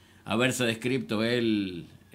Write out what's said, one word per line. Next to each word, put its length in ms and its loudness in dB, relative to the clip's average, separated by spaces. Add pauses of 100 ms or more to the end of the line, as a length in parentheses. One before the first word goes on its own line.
(240)
haberse 400 0
descrito 640 0
él, 640 0 (280)